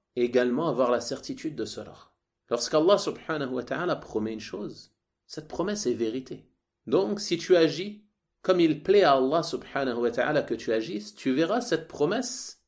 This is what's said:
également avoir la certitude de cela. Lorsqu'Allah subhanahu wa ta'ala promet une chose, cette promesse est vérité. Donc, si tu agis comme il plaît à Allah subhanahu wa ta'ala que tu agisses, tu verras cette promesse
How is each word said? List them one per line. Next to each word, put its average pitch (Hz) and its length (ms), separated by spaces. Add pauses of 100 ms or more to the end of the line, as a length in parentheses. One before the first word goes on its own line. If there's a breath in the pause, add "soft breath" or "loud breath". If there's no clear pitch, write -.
(160)
également 123 520
avoir 123 220
la 120 100
certitude 143 540
de 110 100
cela. 98 300 (560)
Lorsqu'Allah 156 480
subhanahu 147 560
wa - 80
ta'ala 156 340
promet 110 360
une 110 80
chose, - 520 (340)
cette - 200
promesse 208 400
est 120 80
vérité. 113 560 (360)
Donc, 196 340
si - 180
tu 180 180
agis 165 480 (380)
comme 185 160
il 156 240
plaît 196 220
à 147 80
Allah 139 300
subhanahu 131 560
wa 120 120
ta'ala 131 320
que - 120
tu 113 180
agisses, 156 420
tu - 180
verras 165 280
cette - 280
promesse - 800